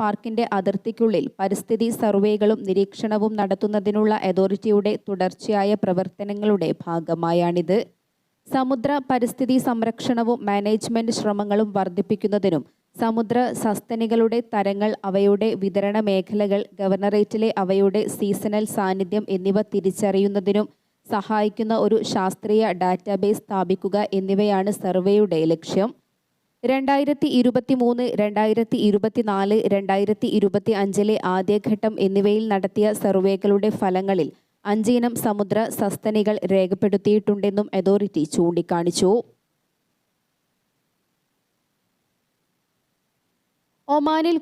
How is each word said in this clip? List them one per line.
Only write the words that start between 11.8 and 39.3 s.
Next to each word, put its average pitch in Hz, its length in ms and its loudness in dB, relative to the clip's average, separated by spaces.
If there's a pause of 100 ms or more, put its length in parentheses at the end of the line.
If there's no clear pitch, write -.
സമുദ്ര 226 380 0 (240)
സസ്തനികളുടെ 233 760 0 (140)
തരങ്ങൾ, 202 380 0 (180)
അവയുടെ 202 400 2 (140)
വിതരണ 196 340 0 (120)
മേഖലകൾ, 202 520 0 (200)
ഗവർണറേറ്റിലെ 208 680 0 (140)
അവയുടെ 196 400 2 (160)
സീസണൽ 208 460 -2 (120)
സാന്നിധ്യം 190 500 -2 (100)
എന്നിവ 190 200 0 (160)
തിരിച്ചറിയുന്നതിനും 196 960 0 (380)
സഹായിക്കുന്ന 214 680 -2 (120)
ഒരു 208 120 4 (140)
ശാസ്ത്രീയ 214 580 0 (140)
ഡാറ്റാബേസ് 196 580 0
സ്ഥാപിക്കുക 190 640 -2 (140)
എന്നിവയാണ് 196 500 0 (100)
സർവേയുടെ 185 640 2 (100)
ലക്ഷ്യം. 190 380 -2 (840)
രണ്ടായിരത്തി 277 560 0 (140)
ഇരുപത്തിമൂന്ന്, 240 640 0 (140)
രണ്ടായിരത്തി 214 560 0 (100)
ഇരുപത്തിനാല്, 208 720 0 (180)
രണ്ടായിരത്തി 202 540 0 (100)
ഇരുപത്തിയഞ്ചിലെ 202 800 0 (180)
ആദ്യഘട്ടം 208 580 -2 (140)
എന്നിവയിൽ 202 360 2 (100)
നടത്തിയ 196 320 0 (180)
സർവേകളുടെ 196 640 2 (120)
ഫലങ്ങളിൽ 185 480 0 (340)
അഞ്ചിനം 233 480 0 (120)
സമുദ്ര 208 340 0 (200)
സസ്തനികൾ 214 580 0 (160)
രേഖപ്പെടുത്തിയിട്ടുണ്ടെന്നും 202 1120 0 (120)
അതോറിറ്റി 190 440 2 (100)
ചൂണ്ടിക്കാണിച്ചു. 175 800 0 (4000)